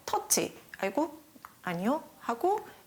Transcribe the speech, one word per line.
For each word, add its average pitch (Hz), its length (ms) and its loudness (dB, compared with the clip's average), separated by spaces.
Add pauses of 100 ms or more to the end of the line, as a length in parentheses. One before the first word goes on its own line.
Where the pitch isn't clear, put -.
터치, - 540 2 (220)
아이고, 285 380 0 (440)
아니요, 190 400 0 (180)
하고 349 400 2 (260)